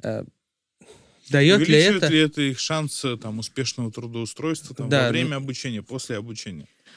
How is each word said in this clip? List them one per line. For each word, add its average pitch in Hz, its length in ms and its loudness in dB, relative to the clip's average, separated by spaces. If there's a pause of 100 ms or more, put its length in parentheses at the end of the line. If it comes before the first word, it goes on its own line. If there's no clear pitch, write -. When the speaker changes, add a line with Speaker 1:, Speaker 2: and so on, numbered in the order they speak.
Speaker 1:
э, 110 200 -6 (1080)
даёт 151 300 6
ли 175 60 4
Speaker 2:
Увеличивает 165 380 6
Speaker 1:
это 151 80 2
Speaker 2:
ли 156 80 6
это 151 220 2
их 135 180 -2
шансы, 147 580 -4
там, 110 220 -8
успешного 117 520 -6
трудоустройства, 120 840 -8
там, 131 140 -6
Speaker 1:
Да, 139 120 4
Speaker 2:
во - 40 4
Speaker 1:
ну 120 60 2
Speaker 2:
время 131 240 -2
обучения, 127 460 -8
после 123 360 -10
обучения? 104 480 -12 (300)